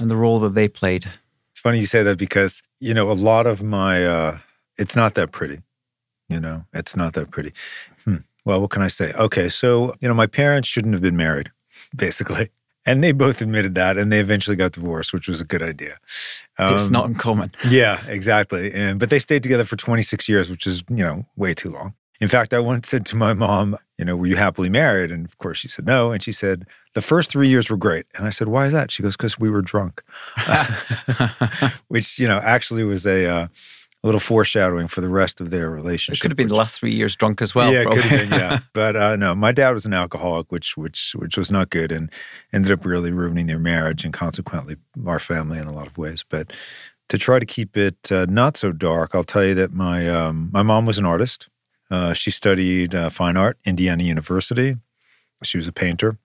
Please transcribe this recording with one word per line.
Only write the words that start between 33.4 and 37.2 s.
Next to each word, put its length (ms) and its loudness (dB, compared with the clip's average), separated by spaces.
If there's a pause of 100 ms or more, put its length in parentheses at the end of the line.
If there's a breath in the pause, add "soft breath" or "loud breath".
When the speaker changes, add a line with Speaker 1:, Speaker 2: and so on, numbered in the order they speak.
Speaker 2:
a 40 -2
little 140 4
foreshadowing 640 2
for 140 -8
the 80 -2
rest 320 0
of 100 -8
their 200 -4
relationship, 500 -4
Speaker 1:
It 20 -6
could 80 0
have 60 -4
been 100 2
Speaker 2:
which 60 -2
Speaker 1:
the 60 4
last 200 0
three 160 -2
years 220 -2
drunk 260 0